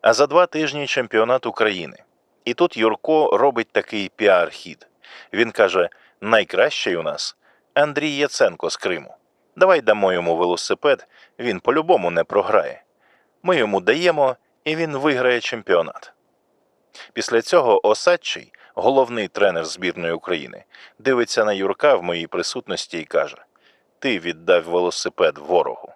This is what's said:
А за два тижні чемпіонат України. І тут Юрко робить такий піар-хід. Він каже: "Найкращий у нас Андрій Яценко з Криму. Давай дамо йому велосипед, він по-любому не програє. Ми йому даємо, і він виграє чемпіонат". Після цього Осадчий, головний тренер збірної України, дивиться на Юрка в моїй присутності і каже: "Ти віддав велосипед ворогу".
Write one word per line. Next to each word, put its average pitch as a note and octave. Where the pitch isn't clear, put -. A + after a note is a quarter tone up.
А A2
за C3+
два E3
тижні D3
чемпіонат A#2+
України. G2
І A#2+
тут -
Юрко A2+
робить A#2
такий G2+
піар-хід. F2+
Він A2+
каже: F#2
"Найкращий G#2
у E2
нас -
Андрій D3
Яценко G#2+
з -
Криму. E2
Давай F3+
дамо G#2
йому E2+
велосипед, F2
він A2
по-любому C#3+
не E2
програє. G2
Ми F3
йому G#2
даємо, C#3
і D#3
він D#3+
виграє B2+
чемпіонат". F2+
Після A#2
цього B2+
Осадчий, -
головний A#2+
тренер F2+
збірної E2+
України, E2
дивиться A#2+
на G#2+
Юрка G2
в F#2
моїй E2+
присутності F2
і D#2+
каже: D2
"Ти G#2+
віддав E2+
велосипед E2+
ворогу". D2+